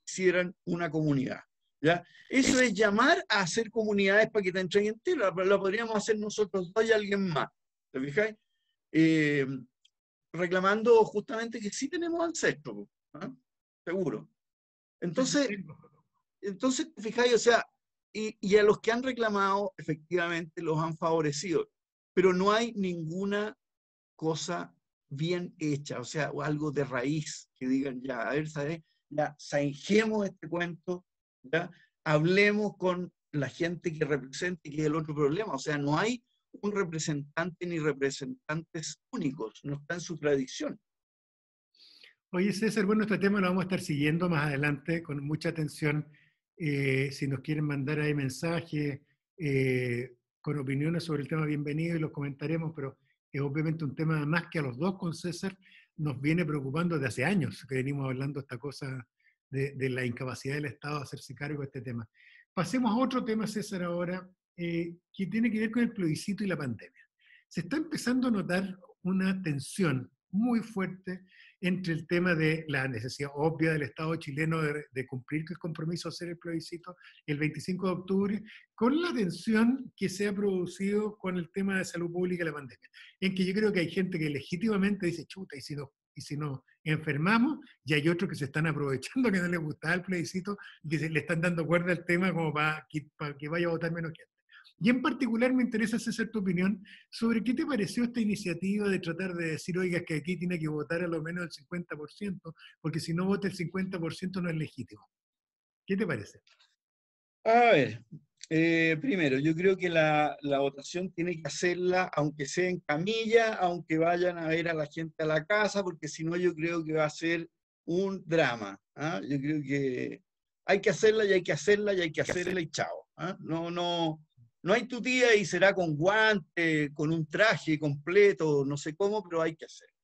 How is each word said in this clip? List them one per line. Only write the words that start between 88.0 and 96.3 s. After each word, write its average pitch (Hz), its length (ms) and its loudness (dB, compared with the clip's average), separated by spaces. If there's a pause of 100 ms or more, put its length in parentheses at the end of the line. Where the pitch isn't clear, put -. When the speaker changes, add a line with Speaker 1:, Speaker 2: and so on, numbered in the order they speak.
Speaker 2:
otros 175 220 2
que 156 60 -6
se 143 100 -4
están 156 220 0
aprovechando 143 640 0
que 190 80 2
no 175 80 0
les 175 120 -2
gustaba 156 360 -2
el 180 60 -2
plebiscito 185 560 -4 (260)
y 151 60 -8
que 151 100 0
se, 156 100 -2
le 156 120 2
están 165 200 -2
dando 170 240 0
cuerda 175 260 2
al 175 140 -2
tema 175 280 2
como 160 200 0
para 156 360 0
que, 151 280 -6
para 147 200 -8
que 147 120 -10
vaya 175 180 0
a 170 40 0
votar 165 200 -2
menos 165 200 -6
gente. - 200 -20 (520)
Y 202 60 6
en 254 140 2
particular 254 500 2
me 254 80 4
interesa, 226 380 0
César, 226 320 -4